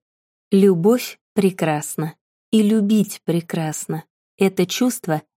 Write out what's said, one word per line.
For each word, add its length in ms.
Любовь 680
прекрасна, 840
и 120
любить 640
прекрасно. 800
Это 280
чувство 560